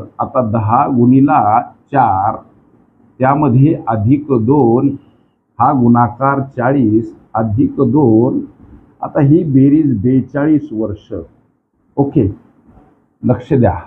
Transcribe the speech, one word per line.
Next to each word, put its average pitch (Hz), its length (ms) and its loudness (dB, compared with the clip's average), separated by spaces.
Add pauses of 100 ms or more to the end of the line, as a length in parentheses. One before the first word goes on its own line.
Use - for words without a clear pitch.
(180)
आता 120 220 -4 (100)
दहा 117 380 0
गुणिला 123 720 2 (320)
चार, 107 440 0 (840)
त्यामध्ये 135 540 2 (140)
अधिक 123 440 -2 (100)
दोन 131 520 0 (680)
हा 135 120 2
गुणाकार 123 680 0 (160)
चाळीस 117 580 0 (200)
अधिक 113 460 -2
दोन, 123 600 2 (600)
आता 135 200 -4
ही 147 240 4
बेरीज 139 580 2
बेचाळीस 139 720 -2
वर्ष. 107 400 -8 (840)
ओके, 139 300 0 (960)
लक्ष 117 300 -4
द्या 110 220 2 (120)